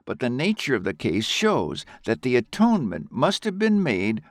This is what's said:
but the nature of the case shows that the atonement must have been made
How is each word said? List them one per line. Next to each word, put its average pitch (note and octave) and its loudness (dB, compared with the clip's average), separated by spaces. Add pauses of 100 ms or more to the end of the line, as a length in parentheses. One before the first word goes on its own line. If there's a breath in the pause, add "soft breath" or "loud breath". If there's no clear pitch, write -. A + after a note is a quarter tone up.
but G#2+ -6
the B2 0
nature D3 0
of F#2 -4
the F#2+ -2
case G2+ -2
shows G#2 0 (200 loud breath)
that A2+ 0
the B2+ 0
atonement A#2+ 0
must D#3+ 0
have G3 -4
been G#3 4
made A2 0